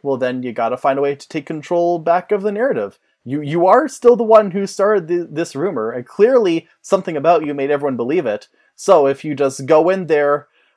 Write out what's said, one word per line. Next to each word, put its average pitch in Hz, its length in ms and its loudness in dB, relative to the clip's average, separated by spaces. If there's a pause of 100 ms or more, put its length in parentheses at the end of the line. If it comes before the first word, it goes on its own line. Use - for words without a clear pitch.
well 139 140 -2
then 127 260 -4
you 123 80 -6
gotta 117 240 -2
find 135 240 -2
a - 20 0
way 143 140 -2
to - 140 -20
take 151 160 -8
control 170 540 -2
back 170 340 0
of 202 80 -2
the 208 100 -4
narrative. 202 480 -4 (240)
You, 135 180 -6
you 160 240 0
are 247 220 4
still 240 300 2
the 226 80 -2
one 214 260 4
who 196 160 -4
started 196 400 0
the, 175 240 -2
this 160 240 -8
rumor, 139 340 -4
and 123 160 -10
clearly 202 640 2 (140)
something 190 340 -2
about 156 300 2
you 147 80 -6
made 139 180 -2
everyone 143 240 -2
believe 131 300 -2
it. 107 240 -6 (260)
So 160 320 4
if 139 160 -2
you 151 120 -6
just 135 300 -2
go 160 240 4
in 185 180 -2
there 147 420 0 (280)